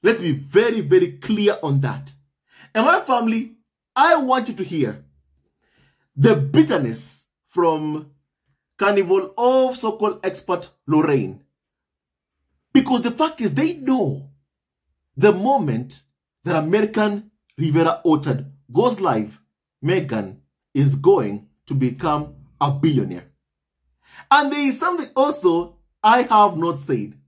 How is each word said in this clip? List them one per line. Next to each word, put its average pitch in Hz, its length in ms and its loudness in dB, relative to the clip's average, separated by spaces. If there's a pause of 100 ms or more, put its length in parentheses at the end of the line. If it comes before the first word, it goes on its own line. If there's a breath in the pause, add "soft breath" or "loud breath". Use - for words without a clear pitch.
Let's 226 160 2
be 175 120 -2
very, 214 500 0
very 175 320 2
clear 208 480 -2
on 139 200 0
that. - 300 -8 (640 soft breath)
And 226 120 2
my 370 160 4
family, 226 520 -2 (420)
I 320 200 4
want 254 320 0
you 240 80 -10
to 190 80 -8
hear 127 420 -4 (1080)
the 156 200 6
bitterness - 920 0 (200)
from 156 640 -2 (680)
Carnival 196 580 0
of 254 400 2
so-called 214 460 -4
expert - 480 -6 (160)
Lorraine. 143 560 0 (1300)
Because 247 300 0
the 233 80 -4
fact 311 300 -4
is, 185 120 -2
they 311 200 -2
know 254 580 -4 (840)
the 196 160 6
moment 180 720 -2 (440)
that 135 100 -2
American 208 720 0 (300)
Riviera 165 440 0
Orchard 147 480 0 (220)
goes 220 260 0
live, 113 400 -4 (460)
Meghan 123 520 -4 (360)
is 135 220 2
going 131 520 0 (200)
to - 80 -6
become 147 580 -2 (260)
a 143 120 0
billionaire. 131 580 -2 (1000 loud breath)
And 285 200 4
there 285 160 -2
is 262 120 -2
something 339 360 -4
also 180 640 0 (240)
I 240 220 4
have 208 340 4
not 165 220 -4
said. 107 480 -6